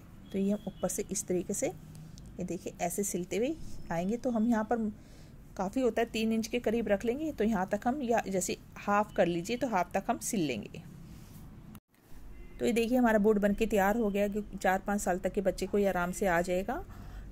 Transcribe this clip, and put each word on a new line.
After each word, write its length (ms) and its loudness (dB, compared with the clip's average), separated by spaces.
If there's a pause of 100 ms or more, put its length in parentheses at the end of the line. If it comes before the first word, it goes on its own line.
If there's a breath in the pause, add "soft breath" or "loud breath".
(320)
तो 60 -2
ये 140 2
हम 160 -2
ऊपर 220 -4
से 220 -4
इस 160 -4
तरीके 260 0
से, 140 -2
ये 760 -10
देखिए, 380 -6
ऐसे 220 0
सिलते 340 -2
हुए 180 0 (360 loud breath)
आएंगे। 260 0
तो 120 -2
हम 180 2
यहाँ 160 4
पर 280 0 (680 loud breath)
काफ़ी 240 -2
होता 200 2
है, 60 2
तीन 260 0
इंच 140 0
के 120 -2
करीब 280 0
रख 180 2
लेंगे। 260 0
तो 120 0
यहाँ 260 2
तक 180 0
हम, 160 0
या 240 4
जैसे 300 0 (200)
हाफ 380 2
कर 100 6
लीजिए, 320 0
तो 100 0
हाफ 260 0
तक 140 0
हम 140 0
सिल 200 -2
लेंगे। 400 -4 (1800 loud breath)
तो 60 -2
ये 80 4
देखिए, 240 2
हमारा 220 6
board 200 6
बनके 260 4
तैयार 320 4
हो 120 2
गया, 180 2
क्योंकि 300 -6
चार 220 2
पाँच 220 0
साल 180 2
तक 140 -2
के 100 0
बच्चे 240 0
को 100 0
ये 100 4
आराम 260 2
से 140 0
आ 140 4
जाएगा। 420 -2 (480 loud breath)